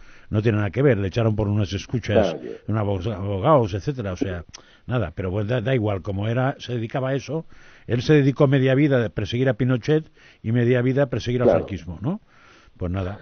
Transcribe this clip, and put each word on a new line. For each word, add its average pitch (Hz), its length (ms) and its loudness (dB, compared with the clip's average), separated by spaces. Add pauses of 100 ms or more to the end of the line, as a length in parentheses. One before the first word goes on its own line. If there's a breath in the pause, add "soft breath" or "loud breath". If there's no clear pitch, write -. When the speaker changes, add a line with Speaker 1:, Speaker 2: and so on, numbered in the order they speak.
(300 soft breath)
Speaker 1:
No 107 120 0
tiene 104 160 2
nada 104 140 0
que 127 100 -2
ver, 135 160 4
le 98 120 -2
echaron 113 260 0
por 104 140 0
unas 104 240 0
escuchas, 101 600 0
Speaker 2:
Claro. 60 220 -10 (120)
Speaker 1:
unos 107 140 -2
abos-, 98 320 -2
abogados, 101 600 2
etcétera. 127 400 -6
O 87 40 -10
sea, 87 280 -6 (400 loud breath)
nada, 107 280 -2
pero 92 160 -4
bueno, 101 200 -4
da, 123 120 0
da 131 140 0
igual, 104 260 0
como 101 280 -4
era, 127 300 0
se 120 160 -8
dedicaba 127 340 -4
a 139 60 -2
eso, 143 300 -6 (420 soft breath)
él 123 140 0
se 156 120 4
dedicó 139 340 6
media 131 280 4
vida 135 300 4
a 101 40 -4
perseguir 120 400 -2
a 120 60 0
Pinochet 131 500 0 (360 soft breath)
y 110 120 -2
media 123 280 4
vida 127 220 2
a - 40 4
perseguir 120 340 -2
al 120 60 6
Speaker 2:
Claro. 87 180 6
Speaker 1:
franquismo, 82 360 -10
¿no? 170 200 -4 (560 soft breath)
Pues 90 160 -4
nada, 95 280 -6